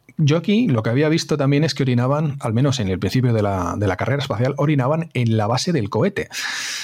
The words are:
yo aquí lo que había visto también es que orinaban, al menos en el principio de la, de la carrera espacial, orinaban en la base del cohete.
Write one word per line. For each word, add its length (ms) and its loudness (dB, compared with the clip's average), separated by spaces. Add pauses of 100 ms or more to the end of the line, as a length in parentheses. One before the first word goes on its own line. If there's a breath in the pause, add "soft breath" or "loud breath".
(180)
yo 200 4
aquí 300 2
lo 140 2
que 80 -2
había 200 2
visto 280 0
también 260 2
es 120 0
que 80 0
orinaban, 560 0
al 140 -4
menos 260 2
en 80 -2
el 120 -2
principio 340 0
de 100 2
la, 340 -2
de 100 0
la 100 0
carrera 240 -2
espacial, 360 -2
orinaban 560 0
en 240 0
la 100 0
base 260 -2
del 160 -2
cohete. 400 -2 (540 loud breath)